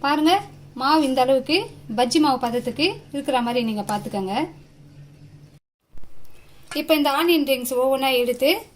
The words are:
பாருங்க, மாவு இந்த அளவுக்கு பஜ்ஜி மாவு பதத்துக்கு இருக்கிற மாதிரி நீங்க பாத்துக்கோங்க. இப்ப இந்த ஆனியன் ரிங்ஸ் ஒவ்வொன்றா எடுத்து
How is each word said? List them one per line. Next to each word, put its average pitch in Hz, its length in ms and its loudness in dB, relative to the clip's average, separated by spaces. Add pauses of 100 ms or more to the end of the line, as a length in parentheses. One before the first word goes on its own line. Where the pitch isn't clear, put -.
பாருங்க, 302 280 2 (460)
மாவு 294 280 4
இந்த 262 160 0
அளவுக்கு 262 320 2 (420)
பஜ்ஜி 247 260 2
மாவு 269 200 2
பதத்துக்கு 240 420 -2 (280)
இருக்கிற 277 320 -2
மாதிரி 240 240 -2
நீங்க 208 220 -4
பாத்துக்கோங்க. 202 420 -6 (2500)
இப்ப 311 180 2
இந்த 285 100 2 (100)
ஆனியன் 330 320 2
ரிங்ஸ் 247 220 -2 (100)
ஒவ்வொன்றா 269 260 2 (120)
எடுத்து 247 300 2 (240)